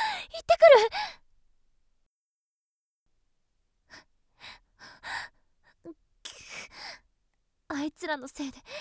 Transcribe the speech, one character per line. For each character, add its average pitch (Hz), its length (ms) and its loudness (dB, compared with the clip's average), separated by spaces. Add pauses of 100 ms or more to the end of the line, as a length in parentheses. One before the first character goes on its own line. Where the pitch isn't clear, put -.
(380)
っ 659 60 -12
て 659 120 4
く - 40 -2 (300)
る。 - 0 - (4000)
あ 285 140 -4
い 302 100 -4
つ - 140 -12
ら 302 100 -4
の 262 120 -12
せ - 160 -10
い 262 80 -10
で、 - 80 -20 (200)